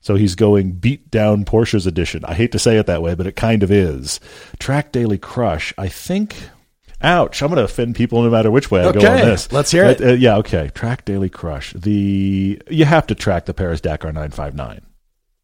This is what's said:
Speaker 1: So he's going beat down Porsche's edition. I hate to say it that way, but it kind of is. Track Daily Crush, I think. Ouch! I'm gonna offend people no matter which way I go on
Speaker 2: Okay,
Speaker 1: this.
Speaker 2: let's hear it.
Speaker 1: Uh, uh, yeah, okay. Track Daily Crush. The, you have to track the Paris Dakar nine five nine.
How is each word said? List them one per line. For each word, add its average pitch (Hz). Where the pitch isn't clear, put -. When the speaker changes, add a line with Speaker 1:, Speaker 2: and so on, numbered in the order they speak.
Speaker 1:
So -
he's 98
going 101
beat 113
down 107
Porsche's 110
edition. 85
I 90
hate 113
to 107
say 113
it 107
that 85
way, 85
but 87
it 95
kind 113
of 92
is. 76
Track 143
Daily 113
Crush, 95
I 95
think. 202
Ouch! 165
I'm 139
gonna 156
offend 117
people 120
no 117
matter 113
which 139
way 95
I 92
go 104
on 104
Speaker 2:
Okay, 254
Speaker 1:
this. 104
Speaker 2:
let's 139
hear 180
it. -
Speaker 1:
Uh, 113
uh, 123
yeah, 123
okay. 82
Track 117
Daily 98
Crush. 76
The, 98
you 160
have 151
to -
track 90
the -
Paris 85
Dakar 80
nine 76
five 73
nine. 65